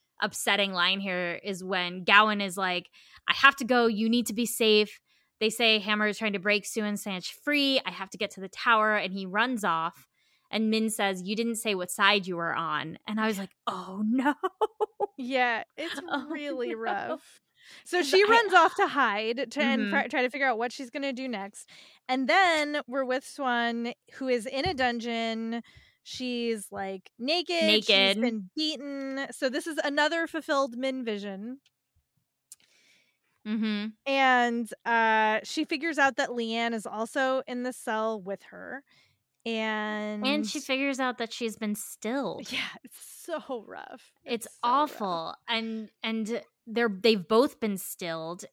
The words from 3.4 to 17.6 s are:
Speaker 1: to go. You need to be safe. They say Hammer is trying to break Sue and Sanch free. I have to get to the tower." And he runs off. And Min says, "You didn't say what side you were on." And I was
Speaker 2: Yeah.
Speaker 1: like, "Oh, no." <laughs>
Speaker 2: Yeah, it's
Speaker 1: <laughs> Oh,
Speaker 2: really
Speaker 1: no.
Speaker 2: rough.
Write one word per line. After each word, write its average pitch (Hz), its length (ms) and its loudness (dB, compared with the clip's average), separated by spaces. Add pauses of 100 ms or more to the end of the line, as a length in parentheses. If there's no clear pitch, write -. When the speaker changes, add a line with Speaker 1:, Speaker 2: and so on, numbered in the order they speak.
Speaker 1:
to 262 80 -6
go. 240 220 4
You 226 220 0
need 233 180 2
to 226 80 -6
be 233 120 0
safe. 214 540 2 (400)
They 220 100 2
say 220 280 4
Hammer 208 300 0
is 202 100 -4
trying 220 140 -2
to 196 80 -4
break 208 260 0
Sue - 160 -4
and 208 160 -2
Sanch 190 340 -8
free. 277 540 2
I 180 60 -6
have 190 180 -10
to - 80 -14
get 208 140 -4
to - 80 -16
the 190 80 -10
tower." 214 480 4
And 185 160 -2
he 190 140 -6
runs 214 360 0
off. 165 460 -2 (420)
And 220 200 0
Min 220 200 2
says, 196 320 0
"You 202 140 -4
didn't 226 200 -2
say 220 200 -2
what 180 140 -6
side 202 360 4
you 185 100 -2
were 170 180 -2
on." 156 520 -4
And 214 140 -4
I 220 80 2
was 214 80 0
Speaker 2:
Yeah. 196 60 -6
Speaker 1:
like, - 140 -14 (100)
"Oh, 190 400 -6
no." 262 340 2
<laughs> - 800 -4
Speaker 2:
Yeah, 247 440 0 (120)
it's 311 240 -8
Speaker 1:
<laughs> 349 80 -12
Oh, 277 220 -4
Speaker 2:
really 285 400 -4
Speaker 1:
no. 226 80 -6
Speaker 2:
rough. 226 600 -6 (440)